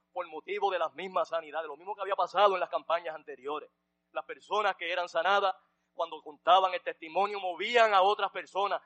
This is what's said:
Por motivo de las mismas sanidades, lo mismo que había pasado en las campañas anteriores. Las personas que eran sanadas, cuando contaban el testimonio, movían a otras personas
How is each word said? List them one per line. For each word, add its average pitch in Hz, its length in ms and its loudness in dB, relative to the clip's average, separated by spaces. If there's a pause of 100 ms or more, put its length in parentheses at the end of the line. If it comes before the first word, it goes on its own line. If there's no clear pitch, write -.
(120)
Por 175 160 -8
motivo 190 420 -4
de 180 80 0
las 156 160 -2
mismas 180 340 -4
sanidades, 160 400 -8
lo 143 80 -12
mismo 185 180 -12
que 202 60 -14
había 196 160 -4
pasado 190 380 4
en 180 60 -2
las 165 100 -2
campañas 165 440 -4
anteriores. 143 560 -10 (420)
Las 156 120 -6
personas 185 520 -2
que 170 140 -6
eran 175 200 -2
sanadas, 190 440 2 (380)
cuando 165 300 -8
contaban 180 500 4
el 180 100 -4
testimonio, 175 560 -4
movían 208 540 2
a 190 80 6
otras 202 320 2
personas 185 540 -4